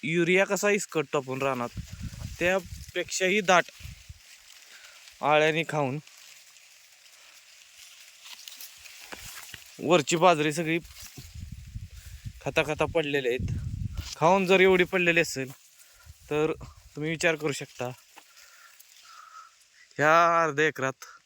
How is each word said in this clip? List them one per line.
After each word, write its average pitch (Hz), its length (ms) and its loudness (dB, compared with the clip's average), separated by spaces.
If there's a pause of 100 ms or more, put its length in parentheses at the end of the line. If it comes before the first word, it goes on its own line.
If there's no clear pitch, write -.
युरिया 175 420 4
कसा 202 240 0
इसकटतो 160 480 -2
आपण 131 240 -4
रानात, 123 380 -2 (580)
त्यापेक्षाही 185 1000 -2
दाट 175 240 6 (1600)
आळ्यानी 151 460 4
खाऊन 143 300 -2 (3750)
वरची 165 360 2
बाजरी 160 360 4
सगळी 165 260 -2 (1600)
खाता 147 200 -2
खाता 151 220 -2 (100)
पडलेली 143 340 0
आहेत. 127 240 -2 (640)
खाऊन 185 300 4
जर 180 140 6
एवढी 185 240 6
पडलेली 170 360 2
असेल 135 300 -4 (800)
तर 151 220 0 (420)
तुम्ही 151 160 -6
विचार 165 260 0
करू 151 160 -4
शकता, 131 360 -8 (2000)
ह्या 165 440 6
अर्ध्या 156 240 2
एकरात 135 380 -4 (200)